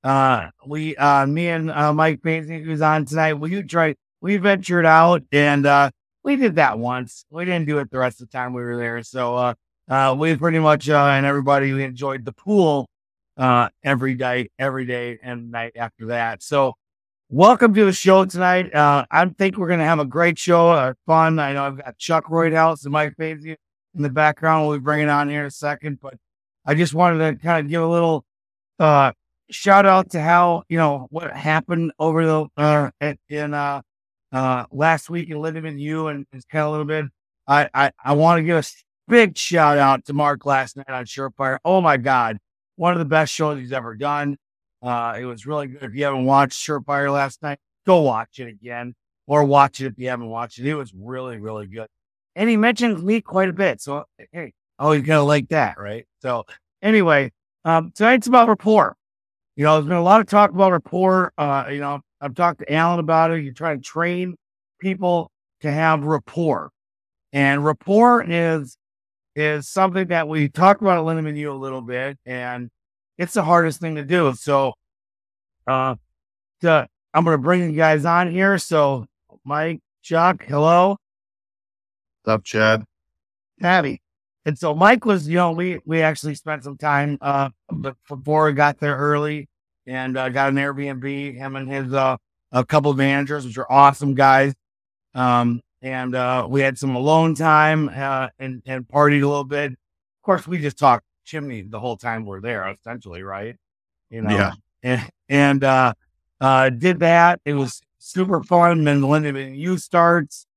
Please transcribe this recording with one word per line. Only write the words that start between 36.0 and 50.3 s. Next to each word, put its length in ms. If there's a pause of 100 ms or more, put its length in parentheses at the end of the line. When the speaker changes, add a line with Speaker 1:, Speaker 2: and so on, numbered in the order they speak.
Speaker 1:
and, 260
and 160
kinda 180
a 20
little 140
bit. 220 (420)
I, 260
I, 180 (120)
I 80
wanna 320
give 140
a 20
s-, 240 (240)
big 300
shout 400
out 260
to 80
Mark 340
last 300
night 140
on 160
Surefire. 580
Oh 160
my 160
God. 440 (360)
One 160
of 80
the 60
best 280
shows 240
he's 140
ever 240
done. 400 (480)
Uh, 340
it 60
was 220
really 220
good. 140
If 140
you 80
haven't 220
watched 420
Surefire 420
last 320
night, 160 (280)
go 160
watch 380
it 100
again 460 (320)
or 180
watch 340
it 60
if 100
you 140
haven't 180
watched 320